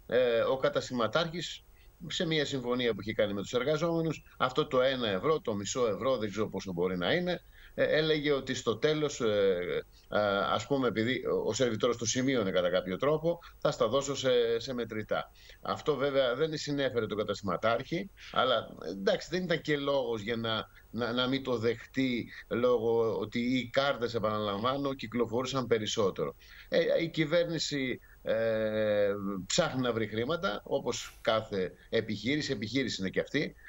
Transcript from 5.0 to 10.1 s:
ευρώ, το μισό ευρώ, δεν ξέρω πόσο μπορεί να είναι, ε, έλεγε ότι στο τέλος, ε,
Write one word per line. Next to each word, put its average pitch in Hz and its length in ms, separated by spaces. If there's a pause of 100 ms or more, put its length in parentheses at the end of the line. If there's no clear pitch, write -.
ευρώ, 127 300
το 117 140
μισό 101 340
ευρώ, 113 300
δεν 107 120
ξέρω 95 200
πόσο 95 240
μπορεί 90 240
να 90 160
είναι, 175 280 (320)
ε, 135 100
έλεγε 147 480
ότι 135 220
στο 117 240
τέλος, 151 440
ε, 101 340 (560)